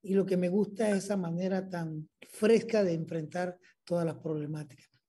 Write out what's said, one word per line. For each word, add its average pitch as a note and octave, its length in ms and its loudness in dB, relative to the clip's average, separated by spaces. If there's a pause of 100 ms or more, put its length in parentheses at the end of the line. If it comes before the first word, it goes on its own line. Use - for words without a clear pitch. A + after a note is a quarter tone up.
y F#3+ 120 -2
lo G3 100 6
que F#3+ 120 2
me F3+ 120 2
gusta G#3 400 0
es G3 100 2
esa G3+ 180 -2
manera F#3 520 -2
tan D#3+ 400 -8 (220)
fresca G#3+ 540 4
de F3 100 2
enfrentar E3 640 -4 (240)
todas E3+ 240 -2
las D3+ 100 -4
problemáticas. D3+ 720 -8 (200)